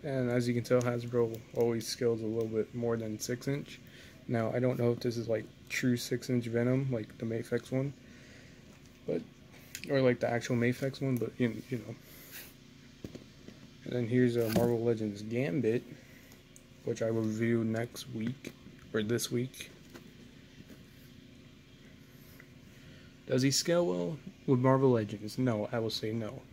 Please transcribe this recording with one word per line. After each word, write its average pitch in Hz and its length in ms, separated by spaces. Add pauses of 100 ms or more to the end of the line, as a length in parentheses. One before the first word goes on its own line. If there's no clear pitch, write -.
And 131 260
as 123 180
you 123 60
can 117 80
tell, 123 180
Hasbro 120 580 (160)
always 117 320
scales 117 360
a 110 40
little 110 220
bit 110 260
more 117 220
than 110 220
six - 280
inch. 139 320 (480)
Now, 113 280
I 123 40
don't 127 200
know 120 140
if 117 80
this 120 180
is, 113 100
like, 110 160 (240)
true 123 300
six 123 320
inch 120 160
Venom, 127 440
like 110 280
the 117 80
Mafex 113 440
one. 135 220 (1120)
But, 82 140 (680)
or, 139 100
like, 123 200
the 117 100
actual 120 260
Mafex 127 460
one, 131 140
but, 117 200
you, 113 320
you 127 80 (100)
know. 120 80 (1900)
And - 80
then 120 160
here's 123 280
a 117 180
Marvel 117 260
Legends 110 400
Gambit, 120 600 (1040)
which 113 180
I 113 80
will 113 100
review 113 440
next 113 500
week, 117 400 (400)
or 113 80
this 117 280
week. 127 400 (3500)
Does 127 160
he 139 80
scale 170 360
well 175 300 (300)
with 131 140
Marvel 131 300
Legends? 107 460
No, 117 360
I 120 80
will 113 100
say 110 220
no. 113 280 (120)